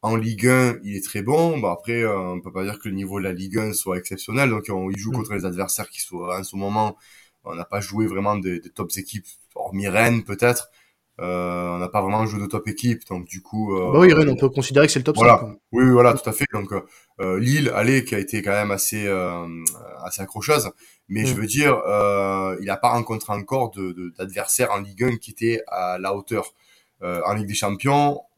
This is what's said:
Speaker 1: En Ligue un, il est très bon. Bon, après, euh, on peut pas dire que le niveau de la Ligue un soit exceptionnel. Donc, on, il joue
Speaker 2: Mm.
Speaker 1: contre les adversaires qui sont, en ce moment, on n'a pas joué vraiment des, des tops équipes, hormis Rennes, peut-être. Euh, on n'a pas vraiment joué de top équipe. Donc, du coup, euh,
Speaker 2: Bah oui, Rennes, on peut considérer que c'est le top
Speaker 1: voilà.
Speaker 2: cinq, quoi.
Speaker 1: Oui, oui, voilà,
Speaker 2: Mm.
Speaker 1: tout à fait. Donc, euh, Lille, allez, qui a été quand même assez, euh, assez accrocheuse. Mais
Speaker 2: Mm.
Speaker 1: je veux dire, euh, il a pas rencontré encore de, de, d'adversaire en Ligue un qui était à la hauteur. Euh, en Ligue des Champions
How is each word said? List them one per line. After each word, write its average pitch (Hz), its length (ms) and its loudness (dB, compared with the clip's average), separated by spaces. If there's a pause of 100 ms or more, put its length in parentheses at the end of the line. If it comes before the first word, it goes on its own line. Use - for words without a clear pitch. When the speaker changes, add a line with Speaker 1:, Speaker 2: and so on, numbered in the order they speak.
Speaker 1:
En 110 120 2
Ligue 110 320 0
un, 127 340 6
il 104 140 -8
est 92 80 -8
très 104 180 -6
bon. 156 380 2
Bon, 101 100 0
après, 117 320 -4
euh, 104 160 0
on 90 220 -6
peut 92 100 -16
pas 95 140 -6
dire 104 160 -8
que - 80 -8
le 95 80 -6
niveau 98 240 -6
de 95 40 -4
la 95 80 -4
Ligue 95 260 -6
un 107 140 -2
soit 92 260 -4
exceptionnel. 117 520 -2
Donc, 110 180 -2
on, 95 220 -4
il 98 80 -4
joue 110 140 -6
Speaker 2:
Mm. - 20 -4
Speaker 1:
contre 107 200 -4
les 92 100 -4
adversaires 92 440 -4
qui - 120 -14
sont, - 240 -10
en 92 180 -4
ce 95 140 -12
moment, 104 400 0 (480)
on 82 100 -12
n'a 85 100 -10
pas 101 160 -6
joué 104 280 -2
vraiment 101 260 0
des, 90 240 -4
des 85 120 -14
tops - 280 -8
équipes, 98 280 -10 (280)
hormis 98 320 -6
Rennes, 113 380 2
peut-être. 120 460 0 (500)
Euh, 90 480 -4
on 87 100 -4
n'a 90 100 -4
pas 104 140 0
vraiment 107 240 0
joué 107 140 -6
de 101 60 -4
top 104 200 -6
équipe. 113 420 -2
Donc, 90 180 -8
du 92 160 -18
coup, 107 340 -4
euh, 92 160 0
Speaker 2:
Bah 147 80 8
oui, 185 120 10
Rennes, 151 180 6
on 131 60 2
peut 139 120 4
considérer 139 380 4
que - 60 2
c'est 139 60 2
le 127 60 -2
top 151 120 2
Speaker 1:
voilà. 117 180 10
Speaker 2:
cinq, 107 60 4
quoi. 107 160 -10 (140)
Speaker 1:
Oui, 123 140 4
oui, 127 80 8
voilà, 120 220 10
Speaker 2:
Mm. - 40 -2
Speaker 1:
tout - 120 -6
à - 20 -4
fait. 139 200 0
Donc, 101 180 -6 (500)
euh, 92 180 -2
Lille, 131 380 2
allez, 120 280 4
qui 107 120 -4
a - 20 0
été 98 240 -4
quand 101 80 -2
même 104 220 0
assez, 104 340 -4
euh, 90 400 -2 (580)
assez 90 160 -10
accrocheuse. 104 480 -2 (400)
Mais 107 140 -2
Speaker 2:
Mm. - 40 2
Speaker 1:
je 131 80 2
veux 107 120 -4
dire, 127 400 2
euh, 98 760 0
il 98 100 -6
a 98 60 -2
pas 123 120 2
rencontré 113 460 -2
encore 110 360 -2
de, 92 220 -6
de, 90 260 -10
d'adversaire 101 540 -2
en 101 80 -2
Ligue 98 240 -6
un 120 120 0
qui - 140 -14
était 113 380 -2
à 90 320 -4
la 95 160 -2
hauteur. 101 380 -6 (500)
Euh, 87 220 -4
en 101 80 0
Ligue 104 140 -4
des 101 60 -4
Champions 139 640 0 (180)